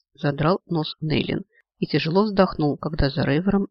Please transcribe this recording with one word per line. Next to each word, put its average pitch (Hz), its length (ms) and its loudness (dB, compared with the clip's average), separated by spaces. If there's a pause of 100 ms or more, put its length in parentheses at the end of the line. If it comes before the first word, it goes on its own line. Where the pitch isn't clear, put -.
(140)
задрал 147 520 0
нос 160 340 -4
Нейлин 151 440 -2 (340)
и - 80 -4
тяжело 160 360 0
вздохнул, 190 560 0
когда 151 320 0
за 135 140 -2
Рейвером 185 460 2